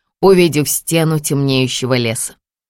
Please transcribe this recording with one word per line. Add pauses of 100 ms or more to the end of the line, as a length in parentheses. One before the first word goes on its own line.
(200)
увидев
стену
темнеющего
леса. (340)